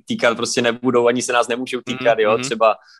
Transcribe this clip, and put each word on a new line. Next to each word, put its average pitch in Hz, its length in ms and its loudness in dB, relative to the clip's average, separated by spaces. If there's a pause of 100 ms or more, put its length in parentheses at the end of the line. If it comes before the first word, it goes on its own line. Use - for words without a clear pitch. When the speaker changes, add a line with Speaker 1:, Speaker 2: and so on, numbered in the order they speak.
Speaker 1:
týkat 117 300 0
prostě 117 260 -2
nebudou, 120 460 0
ani 120 140 2
se 123 120 -4
nás 120 140 2
nemůžou 123 380 -6
týkat, 117 320 0
Speaker 2:
Mhm, - 20 0
Speaker 1:
jo, 107 140 2
Speaker 2:
mhm. 120 100 0
Speaker 1:
třeba 113 320 2 (240)